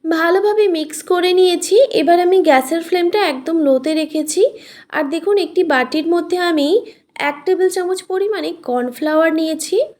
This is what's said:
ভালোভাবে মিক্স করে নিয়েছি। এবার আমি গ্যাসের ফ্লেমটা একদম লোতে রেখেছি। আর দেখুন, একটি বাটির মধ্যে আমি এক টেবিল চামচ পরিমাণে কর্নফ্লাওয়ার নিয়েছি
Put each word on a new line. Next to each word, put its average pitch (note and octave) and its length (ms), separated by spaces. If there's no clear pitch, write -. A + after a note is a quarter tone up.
ভালোভাবে F#4+ 640
মিক্স D#4 340
করে F4+ 300
নিয়েছি। F4+ 440
এবার E4+ 280
আমি F4+ 200
গ্যাসের D#4 420
ফ্লেমটা F4 460
একদম C#4 300
লোতে C#4 360
রেখেছি। D#4 480
আর D4+ 220
দেখুন, E4+ 280
একটি F4+ 260
বাটির C#4+ 420
মধ্যে E4+ 320
আমি D#4+ 300
এক D4 260
টেবিল F#4 260
চামচ F#4 320
পরিমাণে F#4+ 480
কর্নফ্লাওয়ার D4+ 720
নিয়েছি D#4+ 440